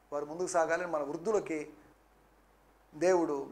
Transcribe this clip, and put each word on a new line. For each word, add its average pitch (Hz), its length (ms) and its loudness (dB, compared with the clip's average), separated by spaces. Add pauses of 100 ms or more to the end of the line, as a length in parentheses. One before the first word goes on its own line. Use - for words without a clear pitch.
(140)
వారు 147 120 -4
ముందుకు 165 220 -6
సాగాలని, 170 400 0
మన 151 160 -2
వృద్ధులకి 160 680 -2 (1300)
దేవుడు 156 560 4